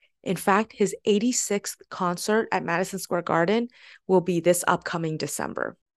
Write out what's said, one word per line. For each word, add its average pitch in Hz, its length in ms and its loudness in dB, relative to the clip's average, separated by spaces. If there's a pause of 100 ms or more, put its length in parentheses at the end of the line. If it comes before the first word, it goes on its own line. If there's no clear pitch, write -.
(220)
In 190 140 -2
fact, 208 380 0
his 196 200 0 (120)
eighty-sixth 208 840 0
concert 185 640 -2
at 190 120 0
Madison 180 340 -2
Square - 240 -4
Garden 202 460 2 (380)
will 190 140 4
be 170 200 0
this 175 280 4
upcoming 165 480 -2
December. - 600 -6 (200)